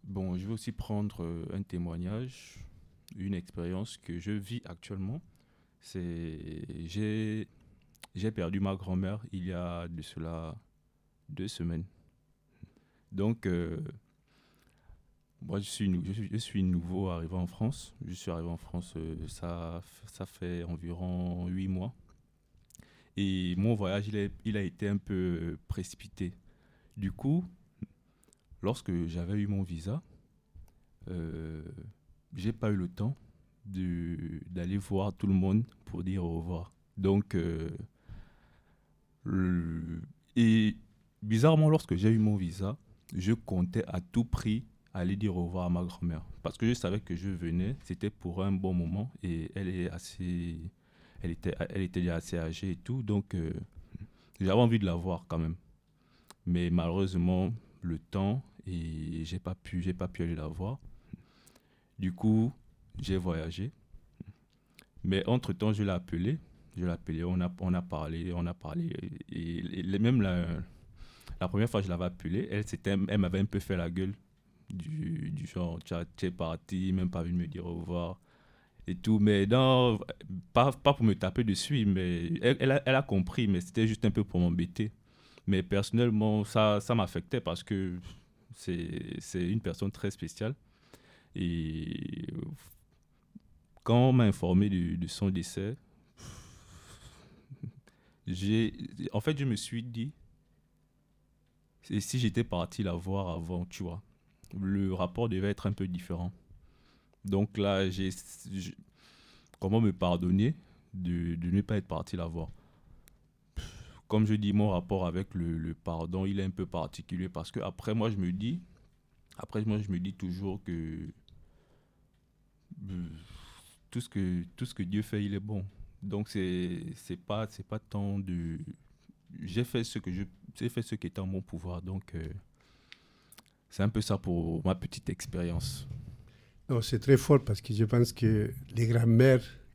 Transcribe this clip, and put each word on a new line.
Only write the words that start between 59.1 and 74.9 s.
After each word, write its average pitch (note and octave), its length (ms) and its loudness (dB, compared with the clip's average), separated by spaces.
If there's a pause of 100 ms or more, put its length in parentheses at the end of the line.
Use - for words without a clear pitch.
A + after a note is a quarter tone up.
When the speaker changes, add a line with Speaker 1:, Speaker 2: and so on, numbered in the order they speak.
Speaker 1:
j'ai F2 140 -6
pas F#2 160 -6
pu, - 280 -6
j'ai F#2 120 0
pas F2+ 140 -4
pu - 140 -6
aller E2+ 120 0
la D2+ 140 -6
voir. G#2+ 300 -6 (1200)
Du F#2 140 0
coup, A2 400 4 (480)
j'ai F#2+ 160 0
voyagé. F2+ 560 -2 (1300)
Mais F#2+ 220 2
entre-temps, A2 460 0
je G#2 120 0
l'ai G2 60 2
appelée. F2+ 480 -2 (380)
Je F2+ 80 -2
l'ai F2+ 60 0
appelée, E2+ 340 -4
on F2+ 160 0
a, F2 200 0
on F2+ 140 2
a F2 80 0
parlé, E2 500 -4
on F2 140 -2
a F2 80 -4
parlé. E3 360 -6 (400)
Et, E2 280 -4
et, F#2 220 -4
et F#2+ 180 0
même A#2 240 6
la, F2+ 240 2 (920)
la F#2 80 0
première G2+ 200 2
fois G#2 120 2
que F#2+ 60 -2
je F#2+ 40 -2
l'avais F2 160 0
appelée, F2+ 440 -2
elle, G#2 160 -2
c'était, - 300 0 (120)
elle G#2 100 2
m'avait F#2 220 4
un G2+ 40 4
peu G2+ 140 -2
fait F#2+ 180 -2
la E2+ 140 -2
gueule. F#2+ 240 -2 (560)
Du, D#3 600 -4